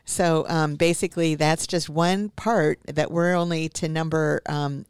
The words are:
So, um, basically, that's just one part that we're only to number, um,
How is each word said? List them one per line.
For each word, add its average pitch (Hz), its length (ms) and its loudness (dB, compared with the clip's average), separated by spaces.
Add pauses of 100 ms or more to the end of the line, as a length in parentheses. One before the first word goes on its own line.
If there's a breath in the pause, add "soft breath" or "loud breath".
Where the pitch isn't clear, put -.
So, 165 420 2
um, 156 280 0
basically, 165 600 0
that's 156 300 2
just 170 220 -2
one 175 400 0
part 202 560 0
that 147 260 -2
we're 170 240 2
only 170 360 -2
to - 180 -6
number, 156 560 0
um, 143 460 -4